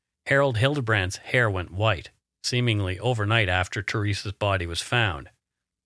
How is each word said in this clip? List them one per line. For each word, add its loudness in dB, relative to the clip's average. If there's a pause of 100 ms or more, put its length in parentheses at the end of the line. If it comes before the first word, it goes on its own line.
(260)
Harold 2
Hildebrandt's 0
hair 2
went -4
white, 0 (340)
seemingly 0
overnight 2
after 0
Teresa's -4
body 0
was -6
found. -2 (580)